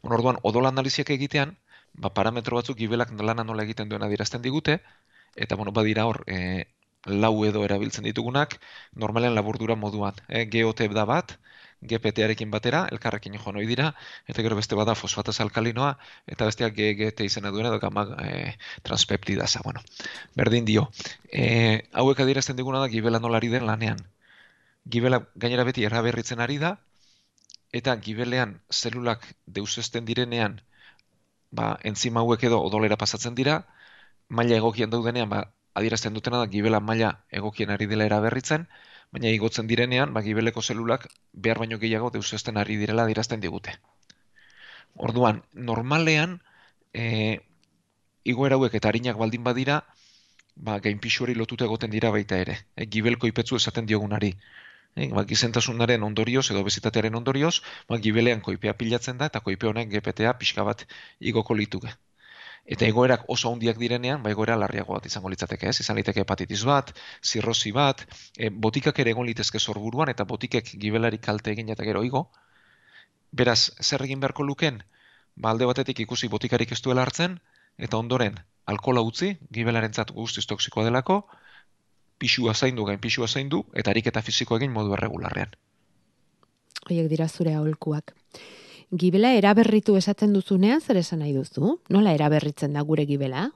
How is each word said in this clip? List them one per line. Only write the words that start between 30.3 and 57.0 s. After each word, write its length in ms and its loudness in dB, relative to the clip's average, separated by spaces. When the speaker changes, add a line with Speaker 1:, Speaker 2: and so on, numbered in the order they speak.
Speaker 1:
ba, 320 -2
entzima 380 -2
hauek 220 2
edo 200 6
odolera 340 2
pasatzen 380 -4
dira, 320 2
maila 280 4
egokian 340 2
daudenean, 380 0
ba, 240 -4
adierazten 400 -2
dutena 240 -2
da 100 0
gibela 320 2
maila 380 0
egokian 420 -6
ari 160 -2
dela 200 2
eraberritzen, 600 0
baina 180 -2
igotzen 380 0
direnean, 460 2
ba, 80 0
gibeleko 400 0
zelulak 440 -2
behar 260 0
baino 200 -6
gehiago 320 0
deusezten 460 -6
ari 200 0
direla 280 2
adierazten 360 -2
digute. 360 -8
Orduan, 460 2
normalean, 880 0
eh, 480 -2
igoera 320 2
hauek 180 2
eta 140 2
arinak 300 0
baldin 260 -2
badira, 400 0
ba, 240 -4
gainpisu 440 -2
hori 100 0
lotuta 300 -2
egoten 260 -2
dira 200 2
baita 280 0
ere, 200 -2
eh, 160 -8
gibel 280 2
koipetsu 380 -2
esaten 300 -2
diogunari. 480 0
Eh, 160 -4
ba, 160 0
gizentasunaren 760 0
ondorioz 480 0
edo 140 0
obesitatearen 500 0